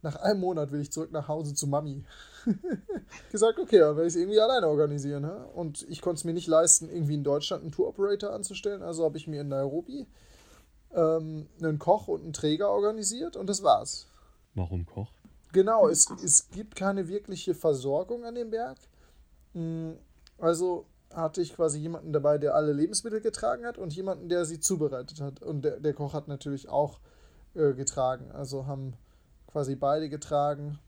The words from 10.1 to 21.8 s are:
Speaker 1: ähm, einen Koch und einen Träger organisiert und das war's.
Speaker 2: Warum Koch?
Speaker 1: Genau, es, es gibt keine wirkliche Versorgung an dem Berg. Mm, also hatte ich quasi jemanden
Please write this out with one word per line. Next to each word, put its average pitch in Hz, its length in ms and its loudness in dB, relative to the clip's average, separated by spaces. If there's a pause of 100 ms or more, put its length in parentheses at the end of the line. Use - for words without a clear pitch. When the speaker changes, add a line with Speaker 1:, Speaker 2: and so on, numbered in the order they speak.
Speaker 1:
ähm, 160 540 0 (120)
einen 156 180 0
Koch 185 300 2
und 165 140 -2
einen 160 100 -10
Träger 160 380 0
organisiert 214 680 0
und 190 120 -6
das 196 140 -2
war's. 131 440 4 (480)
Speaker 2:
Warum 87 320 -4
Koch? - 260 -10 (400)
Speaker 1:
Genau, 196 360 6
es, 160 200 4 (160)
es - 260 4
gibt 214 260 -12
keine 196 320 0
wirkliche 190 460 -4
Versorgung 160 680 0
an 233 120 -10
dem 233 140 -6
Berg. 240 280 -6 (760)
Mm, 165 400 -6 (460)
also 170 480 2 (260)
hatte 165 300 -2
ich 156 140 -4
quasi 151 220 0
jemanden 160 340 -6